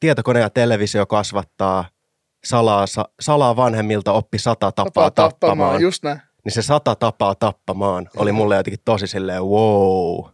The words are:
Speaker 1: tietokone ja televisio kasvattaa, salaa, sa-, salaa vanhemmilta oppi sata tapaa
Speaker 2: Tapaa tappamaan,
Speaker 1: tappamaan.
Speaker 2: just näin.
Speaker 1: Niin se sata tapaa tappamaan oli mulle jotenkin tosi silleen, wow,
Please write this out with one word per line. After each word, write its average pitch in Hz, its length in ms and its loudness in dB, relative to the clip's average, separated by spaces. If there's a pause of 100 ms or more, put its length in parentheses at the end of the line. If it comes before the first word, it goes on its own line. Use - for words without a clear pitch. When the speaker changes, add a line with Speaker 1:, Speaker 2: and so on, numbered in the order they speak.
Speaker 1:
tietokone 127 400 2
ja 107 100 2
televisio 107 560 0
kasvattaa, 95 800 -2 (600)
salaa, 110 420 2
sa-, - 220 -6 (120)
salaa 139 360 2
vanhemmilta 107 560 0
oppi 101 260 -2
sata 107 340 -2
tapaa 104 180 -4
Speaker 2:
Tapaa - 200 2
tappamaan, 160 200 2 (280)
Speaker 1:
tappamaan. - 240 0
Speaker 2:
just 180 200 -2
näin. 143 180 -8 (240)
Speaker 1:
Niin 104 80 -6
se 113 100 -2
sata 139 320 0
tapaa 104 400 0
tappamaan 95 840 -4
oli 101 160 0
mulle 104 240 2
jotenkin 98 280 -4
tosi 101 220 0
silleen, 92 380 -6
wow, 95 880 2